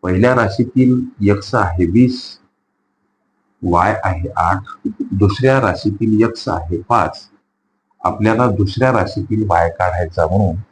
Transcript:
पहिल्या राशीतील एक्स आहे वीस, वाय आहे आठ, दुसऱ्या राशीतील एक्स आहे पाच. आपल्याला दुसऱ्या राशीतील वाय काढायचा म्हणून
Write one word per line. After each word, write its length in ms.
पहिल्या 320
राशीतील 960
एक्स 240
आहे 380
वीस, 280
वाय 320
आहे 240
आठ, 240
दुसऱ्या 480
राशीतील 640
एक्स 240
आहे 400
पाच. 320
आपल्याला 460
दुसऱ्या 360
राशीतील 560
वाय 300
काढायचा 480
म्हणून 300